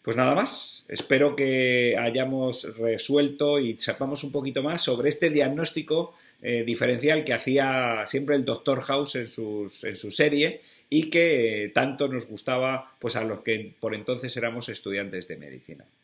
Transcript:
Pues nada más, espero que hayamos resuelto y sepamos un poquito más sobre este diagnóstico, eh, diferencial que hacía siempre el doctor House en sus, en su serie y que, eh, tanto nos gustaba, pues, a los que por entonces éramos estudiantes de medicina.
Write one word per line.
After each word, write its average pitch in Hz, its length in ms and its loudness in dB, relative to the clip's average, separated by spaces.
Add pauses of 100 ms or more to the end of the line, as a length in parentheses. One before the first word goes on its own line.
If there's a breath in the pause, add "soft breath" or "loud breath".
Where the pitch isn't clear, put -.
Pues 117 140 -4
nada 127 180 4
más, - 540 0
espero 143 480 2
que 127 640 2
hayamos 131 760 -2
resuelto 139 800 2
y 117 180 -2
sepamos 135 460 -4
un 139 80 -8
poquito 135 320 -2
más 165 180 -2
sobre 131 280 2
este 151 200 2
diagnóstico, 156 880 0 (260 soft breath)
eh, 117 220 -2
diferencial 123 640 2
que 127 80 0
hacía 127 760 2
siempre 139 280 0
el 131 100 0
doctor 127 360 0
House 139 340 -2
en 123 100 -4
sus, 104 580 -8
en 104 140 -8
su 104 120 -10
serie 147 520 2 (280 loud breath)
y 156 200 2
que, 123 560 4
eh, 104 40 -8
tanto 135 380 2
nos 127 200 -6
gustaba, 131 720 -4
pues, 113 200 -4
a 110 80 -2
los 110 160 -4
que 107 380 -2
por 110 140 -4
entonces 120 440 -4
éramos 117 320 -4
estudiantes 98 580 -6
de - 80 -10
medicina. 71 500 -18 (180)